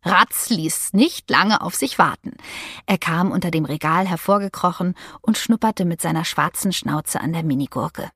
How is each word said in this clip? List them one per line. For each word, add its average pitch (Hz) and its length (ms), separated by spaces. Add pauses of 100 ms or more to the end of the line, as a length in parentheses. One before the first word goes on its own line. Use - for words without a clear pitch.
Ratz - 460
ließ 165 420
nicht 262 380
lange 202 320
auf 175 120
sich - 240
warten. - 380 (500)
Er 190 120
kam 175 340
unter 180 180
dem 160 140
Regal 160 420
hervorgekrochen 185 880 (260)
und 220 160
schnupperte 220 480
mit 170 160
seiner 160 240
schwarzen 170 480
Schnauze - 480
an 156 120
der 165 100
Minigurke. 139 720